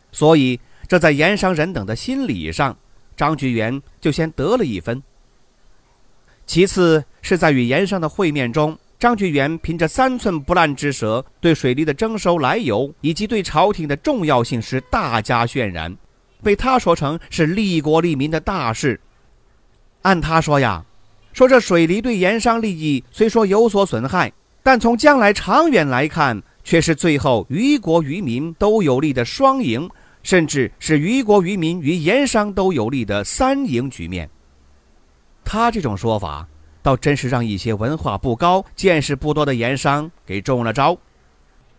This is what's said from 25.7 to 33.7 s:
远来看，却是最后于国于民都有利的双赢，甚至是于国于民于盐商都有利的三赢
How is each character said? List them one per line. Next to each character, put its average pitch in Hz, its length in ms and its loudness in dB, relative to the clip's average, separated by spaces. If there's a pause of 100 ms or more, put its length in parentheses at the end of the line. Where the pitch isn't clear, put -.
远 170 180 4
来 131 180 0
看， 135 360 -2 (200)
却 - 160 2
是 160 160 2
最 156 220 2
后 123 320 0
于 254 300 0
国 165 240 0
于 151 180 -8
民 147 380 -6
都 214 240 2
有 131 180 2
利 151 140 0
的 120 100 -2
双 269 380 0
赢， 143 260 -4 (340)
甚 175 240 2
至 135 320 -2
是 156 200 0
于 220 240 0
国 208 180 4
于 185 160 -2
民 170 240 -2
于 147 140 0
盐 190 320 0
商 208 260 -2
都 190 180 0
有 120 200 -2
利 135 120 -4
的 101 220 -4
三 269 400 -2
赢 135 240 -2